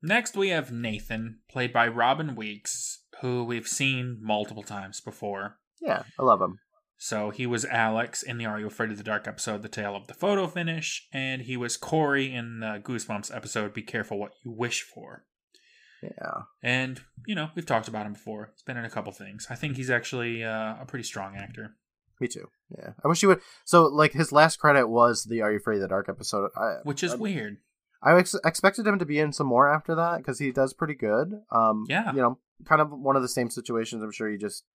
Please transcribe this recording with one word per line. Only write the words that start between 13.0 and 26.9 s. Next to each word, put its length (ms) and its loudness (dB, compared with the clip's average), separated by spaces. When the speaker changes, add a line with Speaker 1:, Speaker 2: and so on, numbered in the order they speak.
Speaker 1:
episode, 380 -6
Be 80 -10
Careful 380 -6
What 120 -8
You 80 -10
Wish 320 -2
For. 420 -20
Speaker 2:
Yeah. 400 -10
Speaker 1:
And, 400 -2
you 100 -4
know, 200 -6
we've 100 -6
talked 220 0
about 180 -6
him 80 -10
before. 400 -12
He's 100 -20
been 140 -8
in 80 -8
a 40 -8
couple 220 -8
things. 380 -16
I 60 -8
think 200 -6
he's 140 -6
actually, 540 -2
uh, 360 -4
a 80 -14
pretty 160 -10
strong 320 -10
actor. 400 -14
Speaker 2:
Me 60 -2
too. 200 -10
Yeah. 140 -14
I 40 2
wish 140 4
he 60 6
would. 140 6
So, 200 8
like, 280 6
his 180 0
last 280 8
credit 280 6
was 380 4
the 160 -2
Are 100 2
You 60 2
Afraid 200 0
of 40 0
the 60 -2
Dark 200 0
episode. 480 -4
I, 280 -2
Speaker 1:
Which 200 -4